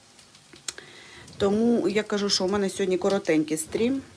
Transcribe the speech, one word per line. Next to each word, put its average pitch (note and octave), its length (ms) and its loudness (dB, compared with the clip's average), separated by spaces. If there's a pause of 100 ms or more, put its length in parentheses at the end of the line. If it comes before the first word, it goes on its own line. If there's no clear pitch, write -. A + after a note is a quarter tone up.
(1400)
Тому G#3+ 520 2
я G#3 140 0
кажу, G3+ 280 -2
що F#3 140 0
у F#3 40 0
мене G3 220 0
сьогодні F#3 280 0
коротенький E3+ 580 2
стрім B3 460 -2 (140)